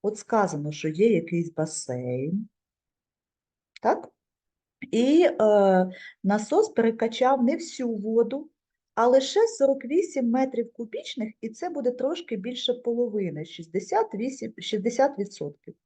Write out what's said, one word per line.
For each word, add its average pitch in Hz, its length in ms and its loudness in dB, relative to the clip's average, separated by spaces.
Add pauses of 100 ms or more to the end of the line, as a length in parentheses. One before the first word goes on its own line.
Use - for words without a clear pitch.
От 214 160 -4
сказано, 156 540 0
що 156 180 -6
є 202 240 4
якийсь 170 400 -2
басейн, 139 960 -4 (1300)
так? - 280 0 (840)
І, 277 360 6 (140)
е, 196 480 6 (340)
насос 214 460 2
перекачав 233 760 2
не 277 120 2
всю 254 340 -6
воду, 226 600 0 (460)
а 226 120 4
лише 269 400 4
сорок 269 380 0
вісім 269 440 0
метрів 240 440 -2
кубічних, 220 680 -10
і 226 80 -8
це 339 200 -8
буде 269 220 -2
трошки 254 460 -6
більше 240 360 -4
половини, 214 720 -2
шістдесят 190 680 -4
вісім, 226 440 -6
шістдесят 233 600 -2
відсотків. - 560 -10 (100)